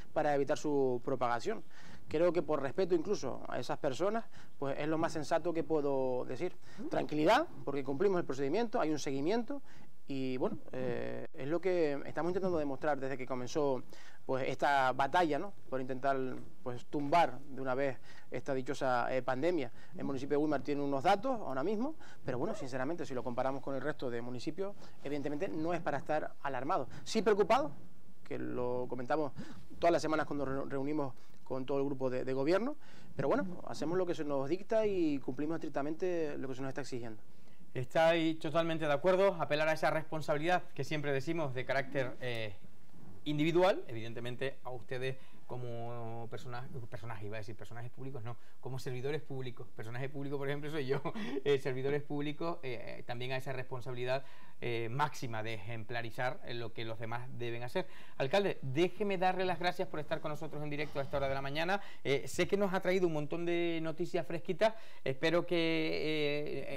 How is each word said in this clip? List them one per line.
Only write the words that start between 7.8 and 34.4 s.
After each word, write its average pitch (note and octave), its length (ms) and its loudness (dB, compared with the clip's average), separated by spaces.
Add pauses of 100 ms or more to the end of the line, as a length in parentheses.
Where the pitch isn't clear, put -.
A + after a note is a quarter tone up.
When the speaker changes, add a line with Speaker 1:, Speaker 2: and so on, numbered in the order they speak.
Speaker 1:
cumplimos F3 360 2
el D#3 60 0
procedimiento, D3 540 0
hay D#3 120 2
un D3+ 80 0
seguimiento G3+ 640 0 (440)
y, C3 300 -2
bueno, E3 220 -2 (120)
eh, A#2+ 640 -2
es C#3+ 140 -4
lo E3 120 0
que E3 460 2
estamos D3+ 240 0
intentando F3+ 300 2
demostrar C#3+ 400 0
desde C3+ 180 -2
que B2+ 80 -4
comenzó, C3 560 0 (420)
pues, C3+ 240 0
esta C#3 460 4
batalla, C#3+ 460 2
¿no? G3 140 -4 (140)
Por C3 140 -2
intentar, C3 340 0 (460)
pues, B2 240 -4
tumbar D3 540 2
de C3+ 200 -4
una C3 140 -2
vez C3 240 0 (320)
esta C#3 240 -2
dichosa, C3 580 0
eh, B2+ 120 0
pandemia. C3+ 480 0 (260)
El C3 60 -4
municipio C#3 340 0
de D3 60 4
Wimar D3+ 180 2
tiene C#3+ 220 0
unos C#3 200 0
datos G#3 380 4
ahora C3 220 -2
mismo, A3+ 320 0 (280)
pero B2 140 -2
bueno, F3+ 160 0
sinceramente, C3+ 500 -2
si C3+ 120 -4
lo A#2+ 80 -2
comparamos B2+ 400 -2
con C#3+ 100 -4
el C3 80 -2
resto C#3+ 300 -2
de A#2 100 -2
municipios, D3+ 540 -4 (280)
evidentemente C#3+ 440 -2
no E3+ 260 -2
es E3 80 0
para D3 160 0
estar D3+ 460 -2
alarmado. C#3 440 0 (160)
Sí A3 200 0
preocupado, A3 480 4 (520)
que C3 140 -4
lo B2 500 0
comentamos C3 440 0 (480)
todas E3+ 120 4
las D#3 120 4
semanas D#3 240 0
cuando C#3+ 180 -2
re-, C3+ 240 -2
reunimos C#3 460 -2 (280)
con C3 220 -4
todo C#3 140 0
el C#3 60 2
grupo C3+ 260 0
de, B2+ 140 0
de C3 80 0
gobierno, F#3 420 2 (400)
pero C#3 120 0
bueno, F3+ 400 0
hacemos D3+ 300 -2
lo F#3 80 2
que F3 100 0
se D#3 80 -2
nos C#3 260 0